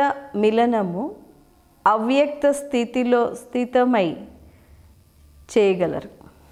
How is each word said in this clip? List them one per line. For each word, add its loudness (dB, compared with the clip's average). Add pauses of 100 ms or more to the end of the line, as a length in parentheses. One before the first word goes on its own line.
(440)
మిలనము 0 (840)
అవ్యక్త 2 (140)
స్థితిలో 0 (200)
స్థితమై 0 (1500)
చేయగలరు. 0 (420)